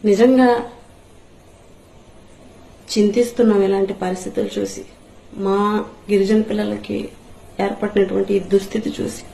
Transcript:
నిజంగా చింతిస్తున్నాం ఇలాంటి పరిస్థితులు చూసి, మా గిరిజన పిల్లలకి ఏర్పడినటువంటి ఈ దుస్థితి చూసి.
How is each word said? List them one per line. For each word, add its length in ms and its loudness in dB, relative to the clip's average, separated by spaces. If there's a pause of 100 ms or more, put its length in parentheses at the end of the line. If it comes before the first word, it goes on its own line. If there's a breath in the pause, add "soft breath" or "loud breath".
నిజంగా 640 4 (2250)
చింతిస్తున్నాం 640 2
ఇలాంటి 320 0
పరిస్థితులు 680 -6
చూసి, 260 -8 (520)
మా 480 -2 (260)
గిరిజన 300 4
పిల్లలకి 680 -6 (520)
ఏర్పడినటువంటి 720 -2
ఈ 60 2
దుస్థితి 600 -2
చూసి. 220 -8 (100)